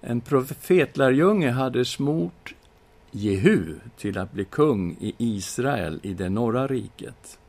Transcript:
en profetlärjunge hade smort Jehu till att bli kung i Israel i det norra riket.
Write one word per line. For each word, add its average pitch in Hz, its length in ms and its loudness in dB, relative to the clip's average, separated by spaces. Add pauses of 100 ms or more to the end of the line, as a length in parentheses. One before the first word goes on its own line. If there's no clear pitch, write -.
en 120 200 -4
profetlärjunge 139 1300 2
hade 127 340 0
smort 160 680 -4 (560)
Jehu 101 640 2 (220)
till 104 220 -6
att 98 140 -6
bli 98 120 -4
kung 101 560 0
i 104 180 -6
Israel 107 840 -4
i 98 120 -6
det 90 140 -4
norra 117 380 0
riket. - 720 -10 (100)